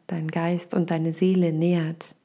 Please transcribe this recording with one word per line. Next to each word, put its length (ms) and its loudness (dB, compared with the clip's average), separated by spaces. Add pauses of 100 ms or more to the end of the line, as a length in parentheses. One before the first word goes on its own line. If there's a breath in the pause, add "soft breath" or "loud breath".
deinen 240 -4
Geist 440 -2
und 160 0
deine 220 -2
Seele 400 2
nährt? 640 0 (100)